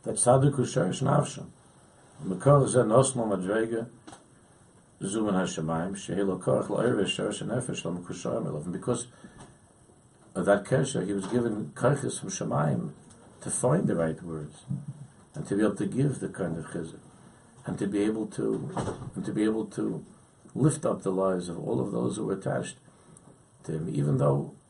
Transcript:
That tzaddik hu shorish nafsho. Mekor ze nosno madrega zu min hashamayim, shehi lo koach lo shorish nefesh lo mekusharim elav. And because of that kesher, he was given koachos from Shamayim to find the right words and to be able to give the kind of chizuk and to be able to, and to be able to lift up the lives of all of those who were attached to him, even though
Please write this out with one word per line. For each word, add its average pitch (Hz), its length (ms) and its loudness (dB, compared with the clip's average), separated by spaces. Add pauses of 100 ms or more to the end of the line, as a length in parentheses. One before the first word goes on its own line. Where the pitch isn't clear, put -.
That 107 140 -4
tzaddik 135 400 6
hu 123 80 2
shorish - 360 0
nafsho. 139 460 2 (800)
Mekor 131 420 6
ze 107 120 4
nosno 120 500 6
madrega 113 580 0 (1120)
zu 104 240 -2
min 101 100 2
hashamayim, 82 580 -2
shehi 95 340 -4
lo 92 120 -2
koach - 300 0
lo - 140 0 (220)
shorish 101 380 -2
nefesh - 420 -4
lo 85 80 -4
mekusharim - 540 -4
elav. 78 180 -6
And 87 80 -6
because - 340 -2 (1300)
of - 120 0
that 101 180 4
kesher, 135 420 0
he 101 60 -4
was 98 140 -2
given 110 480 0
koachos 127 440 0
from - 120 -8
Shamayim 131 600 -2 (500)
to - 80 -8
find 151 360 2
the - 80 2
right 80 280 0
words 80 340 -10 (760)
and 147 120 -8
to 101 100 0
be 107 60 4
able 104 140 2
to 101 100 -2
give 95 340 0
the 95 80 -6
kind 82 300 -4
of 78 80 -10
chizuk 80 320 -8 (680)
and 95 140 -6
to 104 80 -2
be 101 160 0
able 110 240 0
to, - 440 -2 (440)
and 95 100 -6
to 104 80 -4
be 107 120 2
able 110 220 0
to 110 380 -4 (500)
lift 143 300 2
up 98 180 0
the 95 100 -2
lives 92 360 0
of 87 100 -8
all 123 220 -2
of - 120 -4
those - 240 -2
who 107 100 -4
were 98 80 -2
attached 90 420 -4 (880)
to - 80 -8
him, 78 160 -4
even 71 300 2
though 71 340 2 (180)